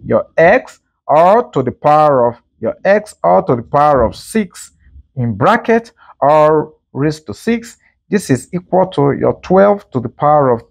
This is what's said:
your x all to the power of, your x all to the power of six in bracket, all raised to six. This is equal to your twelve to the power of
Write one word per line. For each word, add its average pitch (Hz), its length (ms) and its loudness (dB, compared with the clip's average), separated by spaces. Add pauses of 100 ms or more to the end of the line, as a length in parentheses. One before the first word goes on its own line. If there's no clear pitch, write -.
your - 220 -2 (100)
x 190 420 0 (280)
all 185 440 2
to 139 100 -4
the 123 100 -4
power 147 580 2
of, 113 120 -10 (180)
your 110 160 -6 (100)
x 208 380 0
all 180 200 2
to 139 120 -2
the 117 80 -6
power 143 400 0
of 101 120 -4
six - 560 -8 (440)
in 117 200 -6
bracket, 226 560 0 (300)
all 151 580 2 (140)
raised 147 340 -6
to 101 60 -14
six. 233 440 -6 (320)
This 196 200 -4
is 123 240 -2
equal 180 340 -2
to 143 260 -2
your - 280 -4
twelve 202 500 0
to 131 80 -6
the - 100 -8
power 147 420 0
of 113 200 -2